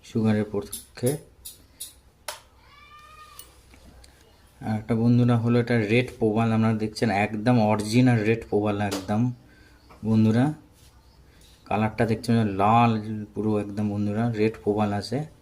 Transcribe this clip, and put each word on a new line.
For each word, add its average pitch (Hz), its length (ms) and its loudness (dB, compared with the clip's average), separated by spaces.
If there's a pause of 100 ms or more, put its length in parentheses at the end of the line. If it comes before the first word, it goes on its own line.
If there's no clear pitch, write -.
সুগারের 107 480 0
পক্ষে। - 640 -6 (3500)
আর 110 180 -6
একটা 113 160 -4
বন্ধুরা 120 420 4
হলো, 120 220 2
এটা 117 200 0
রেড 117 280 0 (120)
প্রবাল, 113 320 0
আপনারা 110 220 2
দেখছেন 110 360 -2
একদম 107 520 2
অরিজিনাল 107 580 2
রেড 113 300 0
প্রবাল 104 320 0
একদম 104 500 -2 (760)
বন্ধুরা। 110 480 4 (1120)
কালারটা 110 400 -2
দেখছেন 113 300 -2
লাল 107 920 2 (100)
পুরো 107 220 -2
একদম 104 320 -4
বন্ধুরা, 104 420 -2
রেড 110 220 0 (100)
প্রবাল 104 300 0
আছে। 104 240 -6 (240)